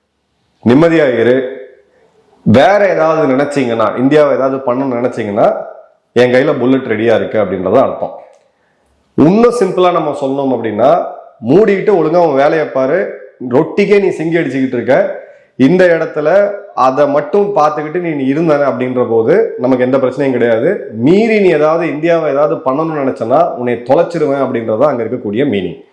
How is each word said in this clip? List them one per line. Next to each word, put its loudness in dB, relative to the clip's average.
நிம்மதியா 4
இரு. 0
வேற 4
ஏதாவது 0
நினைச்சீங்கன்னா, -2
இந்தியாவை 2
ஏதாவது -2
பண்ணணும்னு -4
நினைச்சீங்கன்னா, -2
என் 4
கையில 2
புல்லட் 0
ரெடியா 0
இருக்கு" -2
அப்படின்றத 0
அர்த்தம். -4
இன்னும் 4
சிம்பிளா 2
நம்ம -2
சொல்லணும் -2
அப்படின்னா, 0
"மூடிட்டு 2
ஒழுங்கா 2
உன் 0
வேலையை 0
பாரு, -4
ரொட்டிக்கே 2
நீ 0
சிங்கி -2
அடிச்சுக்கிட்டு -2
இருக்க, -2
இந்த 4
இடத்துல 0
அதை 2
மட்டும் -2
பார்த்துக்கிட்டு -2
நீ -4
இருந்தானே 0
அப்படின்ற -2
போது 0
நமக்கு 0
எந்த 0
பிரச்சனையும் -2
கிடையாது. 0
மீறி 2
நீ 2
ஏதாவது 0
இந்தியாவை -2
ஏதாவது 0
பண்ணணும்னு -4
நினைச்சனா 0
உன்னை -4
தொலைச்சிருவேன்" 0
அப்படின்றத -2
அங்க -2
இருக்கக்கூடிய -4
மீனிங். -4